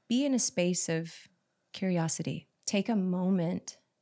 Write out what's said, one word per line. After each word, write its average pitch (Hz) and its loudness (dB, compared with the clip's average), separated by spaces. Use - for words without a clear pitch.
be 262 2
in 269 2
a 240 2
space 180 0
of 165 -4
curiosity. 165 -2
Take 196 0
a 226 2
moment 185 0